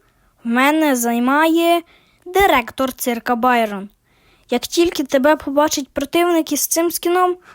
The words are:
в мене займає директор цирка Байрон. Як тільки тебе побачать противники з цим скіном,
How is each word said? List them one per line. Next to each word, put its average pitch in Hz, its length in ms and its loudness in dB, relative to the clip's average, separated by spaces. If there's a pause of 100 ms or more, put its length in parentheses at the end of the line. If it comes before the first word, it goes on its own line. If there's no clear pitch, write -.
(440)
в 233 40 -6
мене 285 480 2
займає 302 880 2 (440)
директор 311 680 0
цирка 240 420 -4
Байрон. 220 540 0 (600)
Як 247 120 -2
тільки 339 420 -2
тебе 285 320 2
побачать 294 540 -2
противники 320 680 -2
з - 100 -4
цим 339 240 0
скіном, 359 460 0 (180)